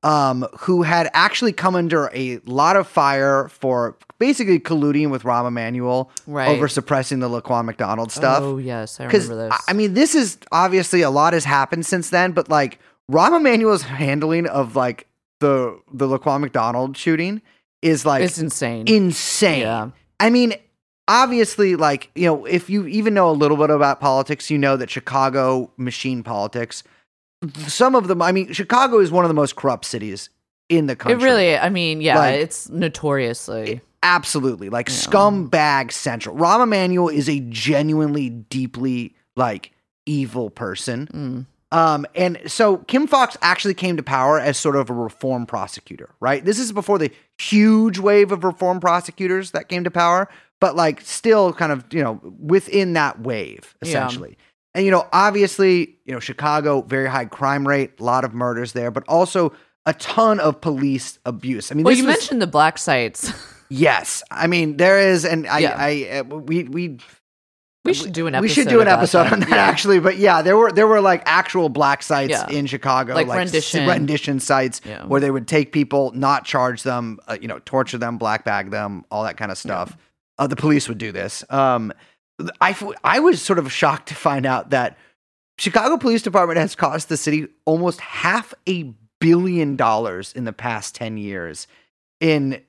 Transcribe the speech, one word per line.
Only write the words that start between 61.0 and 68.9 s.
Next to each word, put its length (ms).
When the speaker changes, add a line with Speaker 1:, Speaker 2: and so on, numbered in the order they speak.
Speaker 1:
abuse. 480
I 20
mean, 100
Speaker 2:
Well, 80
Speaker 1:
this 80
Speaker 2:
you 60
Speaker 1:
was 100
Speaker 2:
mentioned 260
the 60
black 300
sites. 540
<laughs> 100
Speaker 1:
Yes. 560
I 180
mean, 280
there 220
is, 260
and 220
I, 140
Speaker 2:
Yeah. 180
Speaker 1:
I, 400
uh, 60
we, 400
we 340
Speaker 2:
We 80
should 180
do 140
an 120
Speaker 1:
We 100
should 180
Speaker 2:
episode 100
Speaker 1:
do 60
an 40
Speaker 2:
about 120